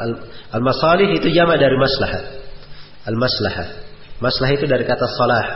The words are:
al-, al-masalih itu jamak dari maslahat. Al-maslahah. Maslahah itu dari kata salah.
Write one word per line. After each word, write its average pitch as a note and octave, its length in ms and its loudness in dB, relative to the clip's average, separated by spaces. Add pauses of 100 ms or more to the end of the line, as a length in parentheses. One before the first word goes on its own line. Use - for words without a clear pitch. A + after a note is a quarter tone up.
al-, A#2 160 -4 (380)
al-masalih D#3+ 580 4
itu E3 160 2
jamak E3+ 240 6
dari C#3 240 4
maslahat. - 420 0 (880)
Al-maslahah. A2 580 -2 (540)
Maslahah C3 320 0
itu C#3+ 160 0
dari A#2+ 160 2
kata B2 220 0 (100)
salah. A#2+ 280 2 (100)